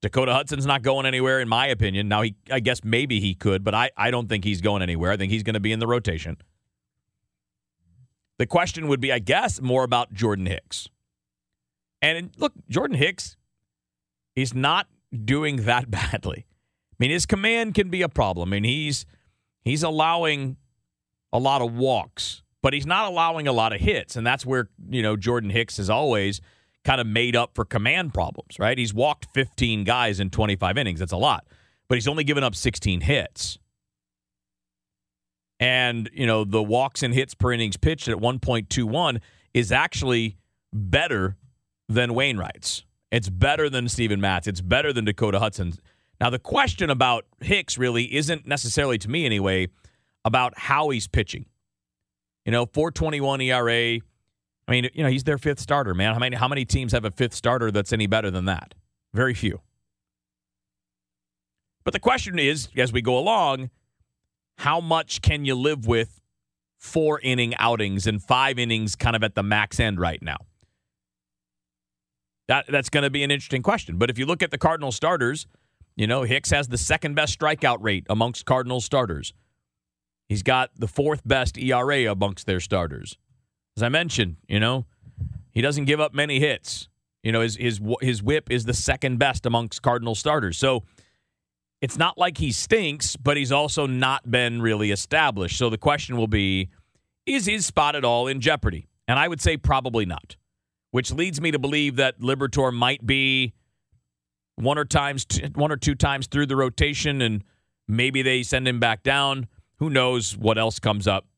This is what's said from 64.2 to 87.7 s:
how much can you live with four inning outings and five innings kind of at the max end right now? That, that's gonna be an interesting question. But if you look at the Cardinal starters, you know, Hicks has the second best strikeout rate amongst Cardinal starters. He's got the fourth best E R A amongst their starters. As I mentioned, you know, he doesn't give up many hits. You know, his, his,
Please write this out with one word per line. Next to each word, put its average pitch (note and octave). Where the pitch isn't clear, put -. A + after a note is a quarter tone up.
how D3+
much E3
can D3
you C3+
live C3
with A2+
four D3+
inning B2
outings G#2
and G#2+
five C3+
innings A2+
kind A#2
of A2
at G#2+
the G#2
max G#2
end G#2
right E2+
now? D2+
That, C3+
that's C3+
gonna C#3+
be C#3+
an C#3
interesting C#3
question. A2+
But A#2
if A#2+
you C3
look E3
at E3+
the -
Cardinal D#3
starters, D3+
you G#2+
know, B2+
Hicks B2+
has C#3+
the A#2+
second D3+
best D3+
strikeout D3
rate G2
amongst A2+
Cardinal B2+
starters. G#2+
He's G2+
got B2+
the A2+
fourth D3
best B2+
E C3
R B2+
A C3
amongst G2+
their F#2
starters. D#2
As G#2
I A#2
mentioned, B2+
you G2+
know, A#2+
he -
doesn't C#3+
give D3
up D3+
many C#3+
hits. -
You A2
know, A2+
his, A2+
his, A#2